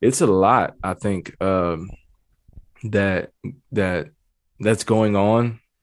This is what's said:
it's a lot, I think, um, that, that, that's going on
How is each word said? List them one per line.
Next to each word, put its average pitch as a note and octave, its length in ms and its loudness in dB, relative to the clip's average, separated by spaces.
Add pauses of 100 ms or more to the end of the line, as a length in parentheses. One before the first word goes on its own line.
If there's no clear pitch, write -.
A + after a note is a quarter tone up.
it's C3+ 200 2
a D3+ 60 4
lot, G2 460 2 (100)
I F#2 120 -4
think, G2 460 -6
um, F2+ 500 -2 (960)
that, G2 440 -2 (420)
that, F2+ 380 -2 (500)
that's G#2+ 240 0
going A2 320 2
on A2+ 440 2 (240)